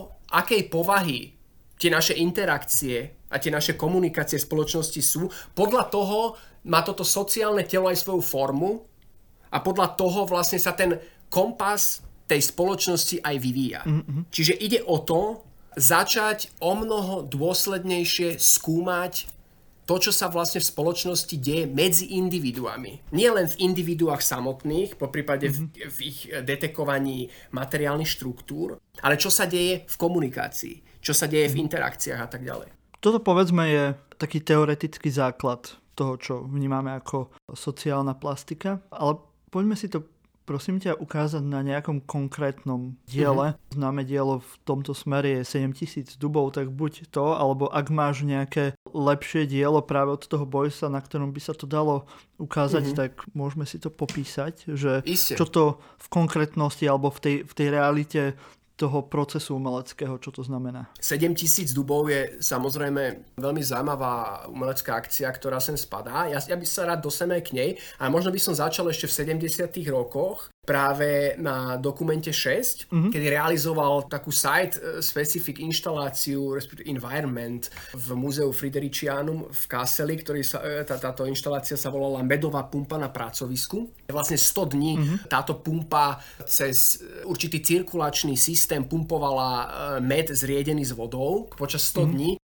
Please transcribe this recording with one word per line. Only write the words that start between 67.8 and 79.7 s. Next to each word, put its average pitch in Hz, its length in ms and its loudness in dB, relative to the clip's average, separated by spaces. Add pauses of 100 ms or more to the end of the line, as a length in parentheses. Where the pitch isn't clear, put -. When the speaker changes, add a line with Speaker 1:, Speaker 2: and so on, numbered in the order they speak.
Speaker 1:
ale 135 140 -2
možno 180 240 2
by 196 80 -2
som 165 160 0
začal 165 320 0
ešte 160 160 -2
v - 80 -4
sedemdesiatych 160 720 -2
rokoch 139 640 -2 (120)
práve 143 720 2
na 131 400 -2
Dokumente 156 560 -2
šesť, 147 560 0
Speaker 2:
Mhm. 170 240 4
Speaker 1:
kedy 147 160 0
realizoval 147 800 2
takú 147 220 -6
site, 151 480 2
e, 160 240 -6
specific 151 560 -2
inštaláciu, 143 960 -2
respektíve 139 340 -8
environment 123 800 -4 (260)
v 127 220 -8
Múzeu 139 380 0
Fridericianum 143 960 -4
v - 180 -6
Kasseli, 139 500 -2